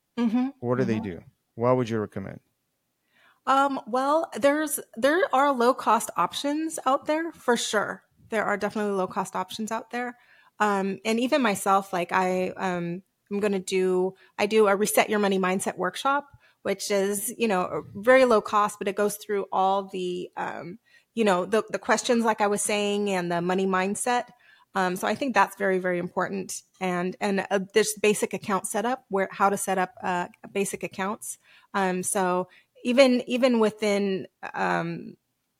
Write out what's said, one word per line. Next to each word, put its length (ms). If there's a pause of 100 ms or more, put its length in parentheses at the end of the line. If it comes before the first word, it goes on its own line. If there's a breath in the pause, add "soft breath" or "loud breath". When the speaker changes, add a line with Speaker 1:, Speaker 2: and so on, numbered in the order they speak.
(180)
Speaker 1:
Mm-hmm. 300 (120)
Speaker 2:
what 180
do 60
they 120
Speaker 1:
Mm-hmm. 80
Speaker 2:
do? 180 (320)
What 220
would 120
you 100
recommend? 420 (1080 soft breath)
Speaker 1:
Um, 400
well, 500
there's, 420 (180)
there 380
are 180
low 200
cost 460
options 680
out 220
there 260
for 240
sure. 460 (260)
There 160
are 140
definitely 340
low 140
cost 280
options 380
out 180
there. 280 (420 soft breath)
Um, 440
and 160
even 200
myself, 520
like, 200
I, 440
um, 460 (280)
I'm 100
gonna 200
do, 560 (220 soft breath)
I 80
do 200
a 100
Reset 320
Your 120
Money 180
Mindset 400
workshop, 500 (340 soft breath)
which 280
is, 480
you 100
know, 360 (100)
very 320
low 140
cost, 380
but 100
it 80
goes 200
through 340
all 340
the, 520
um, 420 (360 soft breath)
you 100
know, 220
the, 240
the 80
questions, 460
like 160
I 80
was 120
saying, 480
and 220
the 100
money 260
mindset. 580 (500 soft breath)
Um, 220
so 100
I 80
think 200
that's 220
very, 220
very 200
important. 640 (180)
And, 400
and, 300
uh, 100 (120)
this 260
basic 360
account 320
setup, 420
where, 220
how 180
to 80
set 220
up, 240
uh, 240 (260)
basic 300
accounts. 560 (340 soft breath)
Um, 300
so 460 (360 soft breath)
even, 440
even 320
within, 640 (280)
um, 640 (440)